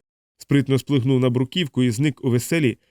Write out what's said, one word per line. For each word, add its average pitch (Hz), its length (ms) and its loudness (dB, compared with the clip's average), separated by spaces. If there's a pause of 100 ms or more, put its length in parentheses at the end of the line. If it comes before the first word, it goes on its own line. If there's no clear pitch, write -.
(380)
спритно 135 420 0
сплигнув 131 400 0
на 127 100 2
бруківку 127 540 -2
і 123 80 2
зник 135 340 -4
у 131 40 0
веселій, 123 480 0 (140)